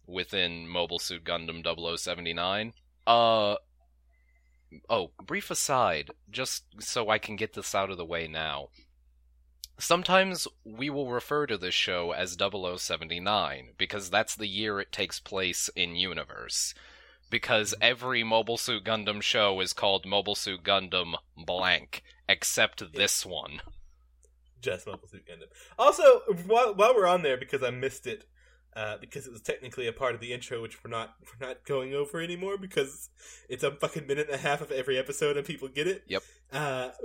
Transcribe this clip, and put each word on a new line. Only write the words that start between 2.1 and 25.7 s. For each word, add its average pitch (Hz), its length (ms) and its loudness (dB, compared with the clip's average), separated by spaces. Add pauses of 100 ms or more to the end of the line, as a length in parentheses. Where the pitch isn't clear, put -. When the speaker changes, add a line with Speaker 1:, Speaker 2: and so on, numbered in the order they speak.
Speaker 1:
Uh, 113 480 6 (1300)
oh, 113 220 0 (140)
brief 196 240 -6
aside, 113 640 0 (180)
just 123 340 -6 (160)
so 107 300 -2
I 110 80 6
can 107 180 -4
get 107 180 -4
this - 200 -8
out 98 160 2
of 92 80 -6
the 85 80 -6
way 82 220 -2
now. 78 420 -4 (1080)
Sometimes 185 680 2 (160)
we 117 260 -6
will 139 200 -2
refer 143 380 -2
to 110 100 -2
this 90 160 -2
show 87 380 0
as 87 240 -2
double 98 300 -2
oh 90 120 -2
seventy-nine, 85 1000 -2
because 98 340 -4
that's 107 240 2
the 107 120 -6
year 101 320 -2
it 95 120 -6
takes - 280 -4
place 95 560 -2
in 87 200 0
universe. 82 800 -4 (580)
Because 107 500 2
every 120 420 2
Mobile 113 340 2
Suit 110 260 -2
Gundam 107 360 -2
show 104 400 4
is 92 140 0
called 98 320 2
Mobile 101 300 0
Suit 92 280 -6
Gundam 92 520 0 (200)
blank, 90 680 -2 (260)
except - 520 2
Speaker 2:
Yeah. 95 120 -10
Speaker 1:
this 98 320 2
one. 80 340 -8 (1000)
Speaker 2:
Just 95 240 -4
Mobile 95 220 -14
Suit 92 180 -20
Gundam. 82 220 -20 (320)